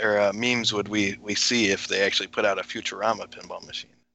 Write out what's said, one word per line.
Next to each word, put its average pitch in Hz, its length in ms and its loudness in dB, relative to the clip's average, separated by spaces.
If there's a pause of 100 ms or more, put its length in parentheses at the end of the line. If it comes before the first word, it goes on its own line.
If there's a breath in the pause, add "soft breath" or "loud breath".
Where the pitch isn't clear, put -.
or, 107 180 4
uh, 101 140 4
memes 117 400 0
would 101 140 -2
we, 101 340 0
we 104 140 -4
see 117 320 2
if 98 200 0
they 95 140 0
actually 98 260 2
put 104 180 -2
out 98 140 2
a 92 40 -4
Futurama 101 640 -4
pinball 90 380 -14
machine? - 260 -12 (240)